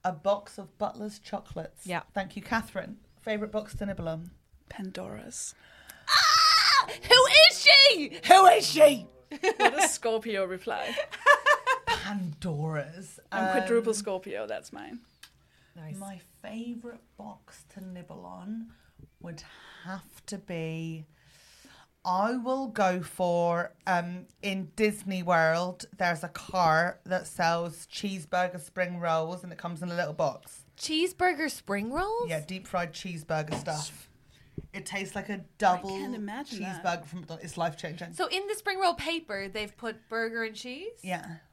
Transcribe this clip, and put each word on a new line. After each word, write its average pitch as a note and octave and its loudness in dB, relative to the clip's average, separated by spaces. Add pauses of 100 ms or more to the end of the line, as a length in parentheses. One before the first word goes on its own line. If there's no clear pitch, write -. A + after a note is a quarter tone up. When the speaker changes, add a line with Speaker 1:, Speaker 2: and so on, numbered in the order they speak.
Speaker 1:
A F#3 -2
box G3 -4
of F#3 -18
Butler's G#3 -8
chocolates. - -12
Speaker 2:
Yeah. F3 -6 (120)
Speaker 1:
Thank G3 -6
you, G3+ -12
Catherine. - -6 (240)
Favourite G#3+ -6
box G#3+ -6
to G#3 -6
nibble F3 -6
on? E3 -8 (380)
Speaker 3:
Pandora's. F#3+ -12 (540)
Speaker 2:
Ah! D#5+ 6 (220)
Who C5 10 (240)
is - 0
she? C#5 8
Who F#4+ 12
is G4 8
she? C#4+ 6 (520)
Speaker 3:
What G4 4
a D#4+ 4
Scorpio A3 -2
reply. F3+ -6 (520)
Speaker 1:
<laughs> C#5 2
Pandora's. E3 -6 (120)
Speaker 3:
I'm F#3+ 0
quadruple A3 2
Speaker 1:
Um, G#3 0
Speaker 3:
Scorpio, F#3+ -6
that's - -10
mine. A#3+ -14 (760)
Speaker 2:
Nice. D#3+ -14
Speaker 1:
My G3 -14 (220)
favourite A#3 -12 (160)
box - -18 (100)
to F#3+ -16
nibble F3+ -16
on G#3 -12 (480)
would E3 -14 (420)
have - -14
to G3+ -8
be, D#3+ -8 (1000)
I G3+ 2
will C4 -2
go F#3 2
for, E3+ 0 (160)
um, F3+ -2 (160)
in F#3+ -4
Disney G#3 0
World, E3+ 2 (120)
there's F3 0
a E3+ -8
car E3+ 2
that F#3 -4
sells E3+ -2
cheeseburger F3+ -4
spring F3 -6
rolls E3 -2
and F3+ -16
it E3 -16
comes E3+ -8
in F3 -6
a E3+ -4
little D#3 -2
box. - -4 (120)
Speaker 2:
Cheeseburger D#4+ 0
spring G3+ -6
rolls? A4 -4
Speaker 1:
Yeah, D#3 -4
deep F#3 -12
fried F3 -4
cheeseburger D#3 -6
stuff. - -8 (600)
It G3 -12
tastes G3 -8
like G3 -8
a F#3+ -8 (160)
double F#3+ 0
Speaker 3:
I G3 -8
can't A#3+ -8
imagine G#3+ -10
Speaker 1:
cheeseburger F#3 -8
Speaker 3:
that. E3+ -4
Speaker 1:
from F3+ -12
McDonald's. D#3+ -14
It's - -14
life E3 -4
changing. E3+ -12
Speaker 2:
So F4 -4
in G4 -6
the G#4 -6
spring G4 -6
roll F4 2
paper, C#4+ -6
they've G#3 -10
put A3 -10
burger A3+ -4
and A3 -8
cheese? C#4 -12 (100)
Speaker 1:
Yeah. F3+ -8 (280)